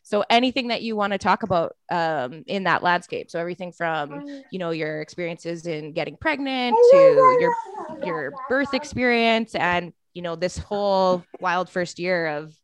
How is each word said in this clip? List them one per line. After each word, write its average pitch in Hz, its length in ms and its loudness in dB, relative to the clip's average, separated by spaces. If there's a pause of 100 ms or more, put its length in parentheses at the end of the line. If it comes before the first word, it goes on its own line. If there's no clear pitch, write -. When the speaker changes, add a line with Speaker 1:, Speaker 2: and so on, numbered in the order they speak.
Speaker 1:
So 208 260 0
anything 247 380 2
that 233 160 -2
you 220 140 -4
wanna 202 200 0
talk 202 280 0
about, 180 320 0 (120)
um, 160 600 -2
in 196 160 -4
that 165 180 2
landscape. 175 480 -2
So 170 80 -6
everything 175 320 -8
from, 160 400 -4
Speaker 2:
Mm-hmm. 285 300 -12 (100)
Speaker 1:
you 185 80 -10
know, 170 120 -4
your 156 320 -6
experiences 170 680 -8
in 151 240 -8
getting 156 240 -6
pregnant 269 600 -2 (140)
to 554 60 10 (440)
your, 494 140 2 (500)
your 160 280 -6 (160)
birth 269 260 0
experience 233 800 0
and, 175 380 -2 (220)
you 175 80 -12
know, 170 120 -4
this 175 240 -4
whole 190 640 0 (160)
wild 180 320 -2
first 175 300 -6
year 175 260 0
of 156 260 -6 (120)